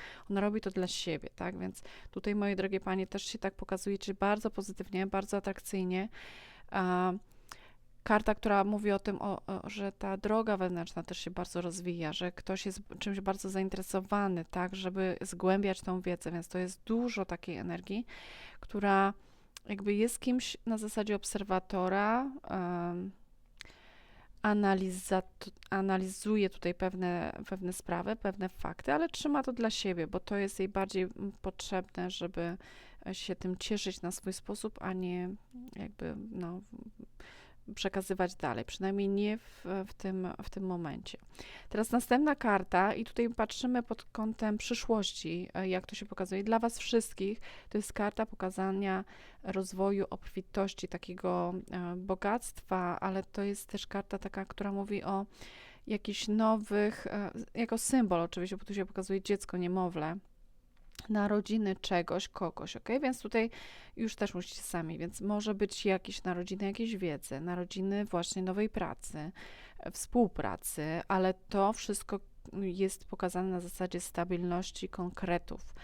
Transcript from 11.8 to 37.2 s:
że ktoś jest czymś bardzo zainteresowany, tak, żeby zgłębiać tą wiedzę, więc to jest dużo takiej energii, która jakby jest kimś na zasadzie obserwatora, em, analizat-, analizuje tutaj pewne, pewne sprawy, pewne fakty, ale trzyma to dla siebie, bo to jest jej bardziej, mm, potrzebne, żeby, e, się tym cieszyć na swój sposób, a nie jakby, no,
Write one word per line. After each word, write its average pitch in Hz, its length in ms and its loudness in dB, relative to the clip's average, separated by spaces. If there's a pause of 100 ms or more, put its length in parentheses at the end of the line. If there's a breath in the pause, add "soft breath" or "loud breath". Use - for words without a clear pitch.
że 180 200 -2
ktoś - 340 -4
jest 190 140 -4 (180)
czymś 196 220 -2
bardzo 196 300 0
zainteresowany, 190 1000 2
tak, 185 260 0
żeby 190 440 0
zgłębiać 190 600 2
tą 185 200 -2
wiedzę, 175 320 -2
więc 170 160 -4
to 185 100 -4
jest 185 260 -4
dużo 226 400 0
takiej 175 320 -6
energii, 185 500 -4 (540 loud breath)
która 202 540 4 (520 soft breath)
jakby 202 280 2
jest 220 260 4
kimś 254 360 2 (100)
na 226 120 2
zasadzie 214 380 0
obserwatora, 196 1120 2 (180)
em, 175 640 -2 (1300 loud breath)
analizat-, 190 1080 4 (200)
analizuje 190 800 2
tutaj 180 240 -2
pewne, 185 580 0 (140)
pewne 185 260 -4
sprawy, 185 440 -2
pewne 190 320 -2
fakty, - 440 -2
ale 330 160 4
trzyma 285 340 2
to 262 100 -2
dla 226 180 2
siebie, 175 360 0
bo - 140 -2
to - 160 -2
jest 196 220 0
jej 190 100 0
bardziej, 196 340 0
mm, 196 300 -4 (100)
potrzebne, 185 680 -4
żeby, 175 460 -4 (500 loud breath)
e, 185 80 -4
się - 220 -4
tym 185 200 -2
cieszyć - 460 -2
na 175 80 -2
swój - 220 -6
sposób, 208 500 -6
a 185 100 -2
nie 180 380 -2 (460)
jakby, 190 400 -8 (140)
no, 180 300 -6 (1120 loud breath)